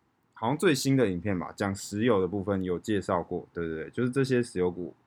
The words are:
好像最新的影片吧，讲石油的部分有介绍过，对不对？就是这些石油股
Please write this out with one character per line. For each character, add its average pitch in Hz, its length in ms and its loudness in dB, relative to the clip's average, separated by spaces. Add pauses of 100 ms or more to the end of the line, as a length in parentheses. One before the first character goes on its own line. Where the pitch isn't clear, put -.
(320)
好 113 160 -4
像 147 80 0
最 170 180 4
新 135 220 2
的 120 120 4
影 90 120 -2
片 98 160 -2
吧， 73 200 -4
讲 98 180 0
石 104 300 -4
油 107 160 4
的 90 80 2
部 98 160 -4
分 98 180 0
有 90 160 -2
介 101 220 0
绍 90 220 0
过， - 300 -6
对 85 140 -4
不 80 80 -4
对？ 78 160 -8
就 120 140 -2
是 127 60 0
这 135 120 2
些 127 200 2
石 104 180 -6
油 90 100 2
股 87 240 -10 (120)